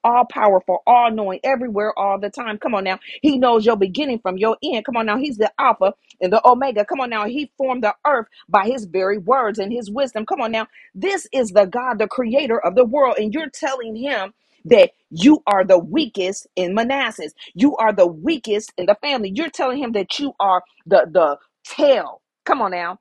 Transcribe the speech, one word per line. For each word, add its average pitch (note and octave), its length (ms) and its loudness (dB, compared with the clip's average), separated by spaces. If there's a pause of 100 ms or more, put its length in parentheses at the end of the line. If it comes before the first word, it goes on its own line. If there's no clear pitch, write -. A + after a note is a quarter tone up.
all A#3+ 180 4
powerful, G3 640 2
all A#3+ 240 6
knowing, G3 320 -6
everywhere, A#3 560 -2
all G3 180 0
the G3+ 120 -6
time? A3+ 280 -10
Come B3 180 -4
on G3 100 -2
now. F#3 120 -4 (240)
He C#4 160 2
knows A#3 280 4
your A#3 100 4
beginning A3 440 -2
from F#3 180 -6
your A3 260 2
end. A#3+ 220 -4
Come B3 100 -6
on A3+ 100 -2
now. G#3+ 120 0
He's C4+ 200 -4
the G#3+ 220 0
Alpha C4+ 340 2 (280)
and F3+ 100 0
the G#3+ 160 4
Omega. B3 380 2
Come C#4 160 -6
on B3 80 -6
now. G#3+ 160 -4
He B3+ 320 -8
formed B3+ 260 -4
the G#3 100 0 (140)
earth B3 200 0 (200)
by G3+ 200 2
his A#3+ 180 -4
very F#3+ 320 -2
words A3 420 0
and G3+ 140 -4
his A3+ 180 -8
wisdom. A3+ 340 -4
Come E4+ 140 -4
on A3+ 140 -4
now. A3 140 -4 (280)
This F4+ 380 -4
is A#3+ 160 0
the G3 160 4
God, A#3+ 340 -6
the G#3+ 80 0
creator B3 580 -2
of F#3 100 -2
the B3 100 4
world. B3+ 320 0
And G#3+ 160 -4
you're D4+ 160 -6
telling B3 480 -8
him A#3 360 -6 (300)
that F3+ 280 6 (180)
you A3+ 360 4
are G3 200 2
the F#3 120 6
weakest G3 760 -4
in F3+ 180 -4
Manassas. A#3 600 -4 (200)
You B3+ 220 2
are G#3+ 160 2
the F#3+ 160 4
weakest G#3+ 680 -4
in F3+ 80 -6
the G3+ 160 4
family. A#3+ 340 -4
You're D#4 140 -4
telling C4 280 -4
him B3 140 -6
that G3+ 280 -6
you C#4+ 200 -6
are F#3+ 240 2 (220)
the, E3 260 4
the D#3 260 2 (280)
tail. A#3 560 0 (240)
Come C4 180 0
on F#3+ 80 -2
now. F3 300 -8